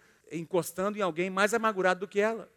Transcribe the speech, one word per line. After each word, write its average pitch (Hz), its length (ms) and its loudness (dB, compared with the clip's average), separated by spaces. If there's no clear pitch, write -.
encostando 185 680 -2
em 208 40 -4
alguém 180 280 -2
mais 196 240 2
amargurado 185 480 2
do 202 60 -6
que 202 120 -2
ela. 214 380 0